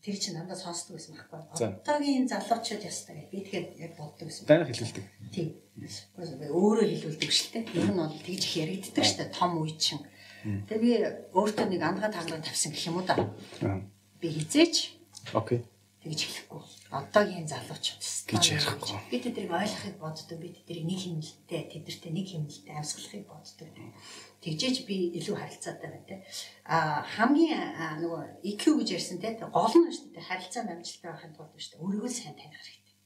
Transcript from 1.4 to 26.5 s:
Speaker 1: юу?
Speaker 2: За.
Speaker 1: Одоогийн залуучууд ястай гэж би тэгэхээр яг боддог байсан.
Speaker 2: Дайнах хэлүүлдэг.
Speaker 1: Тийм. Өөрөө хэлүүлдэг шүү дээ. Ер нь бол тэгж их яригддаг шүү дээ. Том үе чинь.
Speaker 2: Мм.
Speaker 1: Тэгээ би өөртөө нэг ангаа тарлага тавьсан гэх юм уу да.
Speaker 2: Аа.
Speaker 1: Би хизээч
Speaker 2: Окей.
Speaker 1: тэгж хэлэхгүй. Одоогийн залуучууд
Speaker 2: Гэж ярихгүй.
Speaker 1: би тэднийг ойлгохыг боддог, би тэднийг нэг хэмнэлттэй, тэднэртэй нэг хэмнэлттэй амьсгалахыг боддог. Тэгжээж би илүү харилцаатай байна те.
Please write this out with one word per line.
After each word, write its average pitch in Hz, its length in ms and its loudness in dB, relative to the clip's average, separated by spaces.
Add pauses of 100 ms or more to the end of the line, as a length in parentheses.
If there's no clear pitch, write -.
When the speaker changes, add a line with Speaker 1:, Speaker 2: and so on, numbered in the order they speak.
Speaker 1:
юу? - 160 -12
Speaker 2:
За. 113 100 2 (100)
Speaker 1:
Одоогийн 285 520 4
залуучууд 214 560 0
ястай - 320 -10
гэж 147 140 -14
би 190 140 -6
тэгэхээр 170 220 -4 (180)
яг 160 160 -10
боддог 151 280 -10
байсан. - 200 -12
Speaker 2:
Дайнах 151 240 8
хэлүүлдэг. 110 320 -6 (240)
Speaker 1:
Тийм. 165 200 -4 (1000)
Өөрөө 202 400 8
хэлүүлдэг 156 420 -2
шүү - 220 2
дээ. 226 120 -2 (120)
Ер 165 160 6
нь 180 80 2
бол 156 160 -2
тэгж - 280 -6
их - 100 -4 (100)
яригддаг - 400 0
шүү - 160 4
дээ. 156 160 -4
Том 175 240 4
үе 156 160 -2
чинь. - 280 0 (360)
Speaker 2:
Мм. 101 240 -2
Speaker 1:
Тэгээ 220 160 0
би 233 100 8 (460)
өөртөө 214 320 4
нэг 180 160 0
ангаа 190 240 0
тарлага 170 320 -4
тавьсан - 320 -2
гэх - 160 -4
юм 165 80 0
уу 185 80 0
да. 147 120 4 (440)
Speaker 2:
Аа. 98 240 0 (380)
Speaker 1:
Би 170 100 -2
хизээч 277 640 4 (400)
Speaker 2:
Окей. 117 240 2 (400)
Speaker 1:
тэгж 156 200 -6 (280)
хэлэхгүй. 156 120 -12 (360)
Одоогийн 175 480 4
залуучууд 151 560 -6 (240)
Speaker 2:
Гэж - 200 2 (120)
ярихгүй. - 400 -2 (160)
Speaker 1:
би 247 80 0
тэднийг 214 320 -4
ойлгохыг 196 480 -2
боддог, 156 400 -8
би 175 160 -10
тэднийг 160 320 -8
нэг 190 160 -2
хэмнэлттэй, 165 580 -6 (140)
тэднэртэй - 400 -10
нэг 190 160 -2
хэмнэлттэй 151 400 -8
амьсгалахыг - 560 -8
боддог. - 400 -18 (720)
Тэгжээж 170 360 2 (120)
би 202 80 0 (240)
илүү 170 160 -2
харилцаатай - 560 -10
байна - 160 -16
те. 190 80 -10 (480)